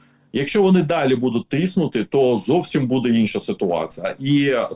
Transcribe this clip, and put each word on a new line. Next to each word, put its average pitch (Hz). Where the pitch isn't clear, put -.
Якщо 139
вони 190
далі 147
будуть 120
тиснути, 147
то 127
зовсім 151
буде 123
інша 113
ситуація. 87
І 143